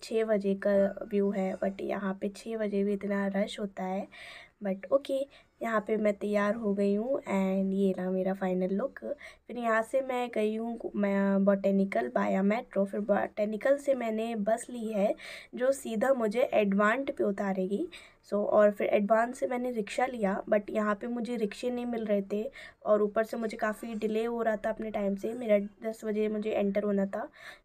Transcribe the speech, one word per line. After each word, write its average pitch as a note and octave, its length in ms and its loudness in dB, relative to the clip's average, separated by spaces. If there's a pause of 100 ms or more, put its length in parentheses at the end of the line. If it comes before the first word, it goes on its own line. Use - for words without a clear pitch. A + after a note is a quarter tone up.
छः A3 220 0
बजे G3+ 300 2
का G3 520 2
व्यू G3 240 2
है, F#3+ 260 -2
but G3 240 -2
यहाँ G3 400 -4
पे G#3 80 -2
छः A3+ 280 -8
बजे G3+ 260 0
भी G#3 100 2
इतना G3+ 340 -2
रश G3 320 -2
होता G3 240 -6
है। F#3+ 240 -4 (560)
But G3 280 -4
ओके, C#4 580 -2 (120)
यहाँ A3+ 260 0
पे A3 100 2
मैं G#3 160 4
तैयार G#3 420 0
हो A3 180 0
गई G3+ 220 2
हूँ B3 240 0
and F#3+ 540 0
ये G3 180 2
रहा F3+ 200 -2
मेरा F#3 220 0
फाइनल F#3 420 0
लुक। B3+ 240 -4 (480)
फिर A3+ 100 -10
यहाँ A3+ 240 0
से C4+ 200 0
मैं B3 340 -2
गई G#3+ 200 0
हूँ A3+ 220 -4
गु-, - 180 -8
मैं G3 500 2
बॉटेनिकल G3 640 2
via G3 320 0
मेट्रो, G3+ 440 0
फिर G#3+ 140 -4
बॉटेनिकल G#3+ 800 2
से C#4 160 2
मैंने A3+ 420 -2
बस A3 340 0
ली A3+ 240 -6
है G#3 220 2 (400)
जो B3+ 160 2
सीधा B3+ 420 2
मुझे A3+ 280 0
एडवांट G#3+ 760 2
पे - 60 0
उतारेगी। G3+ 640 0 (380)
So, - 100 -4
और G#3 360 6
फिर - 160 -2
एडवांट A3 480 4
से C4+ 120 -2
मैंने B3 240 -4
रिक्शा A#3 340 -2
लिया, A3 440 -2
but G#3+ 200 0
यहाँ G#3 260 0
पे A#3+ 120 -8
मुझे A#3+ 280 -4
रिक्शे G#3+ 340 -4
नहीं A#3+ 160 -4
मिल A#3 200 -4
रहे G3+ 160 2
थे G#3 300 -4 (340)
और G#3 160 4
ऊपर G#3 220 0
से - 140 -8
मुझे A3+ 200 -4
काफ़ी A3+ 360 -4
डिले A3 320 -2
हो A#3 160 -4
रहा A3+ 140 0
था A3 140 -4
अपने A3 220 -6
टाइम G3+ 240 -2
से। A3 180 -6
मेरा A3 260 4
दस A3 460 -6
बजे G#3+ 240 0
मुझे G#3+ 220 -2
एंटर G3+ 320 2
होना G3+ 220 2
था, G#3+ 240 -6 (360)